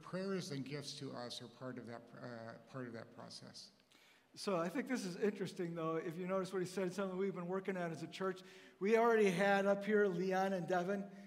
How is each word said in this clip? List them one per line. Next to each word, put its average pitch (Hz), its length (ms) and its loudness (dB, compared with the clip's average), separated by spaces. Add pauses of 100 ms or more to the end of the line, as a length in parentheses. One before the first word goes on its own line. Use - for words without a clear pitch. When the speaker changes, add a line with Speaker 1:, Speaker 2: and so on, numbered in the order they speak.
Speaker 1:
prayers 190 480 -4
and 139 160 -4
gifts 143 280 -8
to 135 180 -8
us 120 280 -8
are 123 80 -12
part 127 300 -10
of 113 80 -10
that, 117 160 -10 (180)
uh, 117 340 -10 (200)
part 127 140 -6
of 113 60 -10
that 117 220 -12
process. 120 520 -14 (680)
Speaker 2:
So 196 220 0
I 165 120 0
think 254 200 -2
this 214 160 0
is 175 120 -6
interesting, 180 580 -2
though. 160 280 0
If 165 140 -6
you 180 80 -4
notice 185 260 0
what 185 120 0
he - 40 -4
said, 185 240 -2
something 190 240 -2
we've 190 200 0
been 175 120 -6
working 190 300 -2
on 170 140 -2
as 156 100 -8
a 160 60 -8
church. 190 320 -2 (400)
We 214 180 6
already 220 320 8
had 196 380 6
up 202 180 4
here 208 220 6
Leon 190 460 2
and 175 140 -2
Devin. 185 360 0 (240)